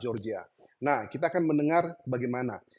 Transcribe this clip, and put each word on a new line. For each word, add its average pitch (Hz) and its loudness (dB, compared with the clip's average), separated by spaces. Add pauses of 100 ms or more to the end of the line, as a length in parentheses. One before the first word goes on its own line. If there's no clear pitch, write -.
Georgia. 107 -4 (400)
Nah, 127 0
kita 160 -2
akan 175 2
mendengar 160 4 (160)
bagaimana 123 -2 (220)